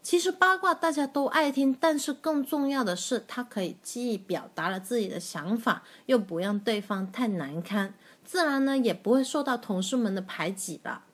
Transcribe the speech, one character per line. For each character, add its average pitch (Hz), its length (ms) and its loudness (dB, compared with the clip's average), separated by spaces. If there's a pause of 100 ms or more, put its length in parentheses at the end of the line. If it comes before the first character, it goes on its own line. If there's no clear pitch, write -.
其 - 160 2
实 339 140 2
八 370 260 4
卦 359 160 2
大 330 160 0
家 285 160 0
都 277 200 -2
爱 294 260 2
听， 269 260 2
但 311 220 2
是 277 140 -4
更 294 300 -2
重 277 260 0
要 277 120 0
的 185 140 0
是， 233 320 -4
他 247 160 -8
可 214 200 -4
以 - 200 -4
既 240 340 -4
表 190 380 -6
达 170 140 -2
了 190 100 -4
自 233 200 -2
己 196 100 0
的 175 100 -6
想 175 380 -4
法， 220 260 0 (220)
又 262 120 4
不 180 220 -2
让 202 180 0
对 208 220 0
方 190 320 -4
太 247 160 -2
难 160 340 -4
堪， 196 320 -2 (300)
自 359 200 0
然 277 200 2
呢， 269 140 2
也 226 160 2
不 - 180 0
会 262 100 6
受 285 220 0
到 262 140 0
同 185 260 -2
事 254 140 -2
们 202 180 0
的 190 60 -2
排 185 280 -4
挤 190 340 -8
了。 - 200 -8 (100)